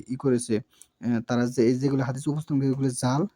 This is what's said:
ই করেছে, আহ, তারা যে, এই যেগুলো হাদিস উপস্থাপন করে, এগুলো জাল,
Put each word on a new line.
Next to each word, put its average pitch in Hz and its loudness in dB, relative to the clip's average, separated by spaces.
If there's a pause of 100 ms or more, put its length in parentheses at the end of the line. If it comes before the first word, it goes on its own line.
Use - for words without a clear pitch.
ই 127 -6
করেছে, 123 0
আহ, - -6
তারা 120 0
যে, 123 2
এই 127 4
যেগুলো 135 0
হাদিস 135 -6
উপস্থাপন 147 -2
করে, 135 2
এগুলো 135 0
জাল, 131 0 (100)